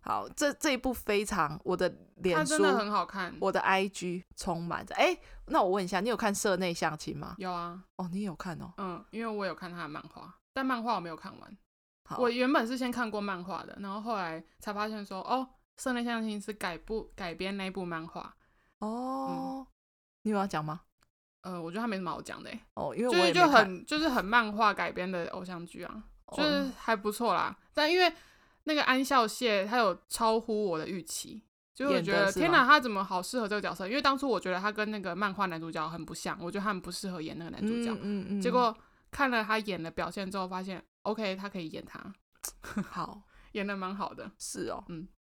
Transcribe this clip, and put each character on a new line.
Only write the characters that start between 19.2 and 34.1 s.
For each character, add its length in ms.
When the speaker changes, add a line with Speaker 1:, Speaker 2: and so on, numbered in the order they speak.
Speaker 2:
嗯。 380
Speaker 1:
你 60
有 60
要 100
讲 160
吗？ 180
Speaker 2:
呃， 180
我 80
觉 60
得 60
他 60
没 80
什 60
么 80
好 120
讲 200
的 80
欸。 100
Speaker 1:
哦， 220
因 80
为 40
我 180
也 60
没 20
看。 0
Speaker 2:
就 60
是， 60
就 60
很， 340
就 140
是 100
很 160
漫 260
画 220
改 180
编 180
的 180
偶 180
像 200
剧 180
啊， 200
Speaker 1:
哦。 120
Speaker 2:
就 60
是 340
还 180
不 160
错 220
啦。 220
但 180
因 80
为 120
那 100
个 100
安 200
孝 240
燮， 400
他 100
有 200
超 300
乎 260
我 120
的 100
预 160
期， 400
就 160
我 120
觉 100
得， 60
Speaker 1:
演 80
的 60
是 80
吗？ 60
Speaker 2:
天 60
哪， 140
他 140
怎 100
么 140
好 180
适 180
合 80
这 80
个 60
角 140
色？ 120
因 60
为 80
当 160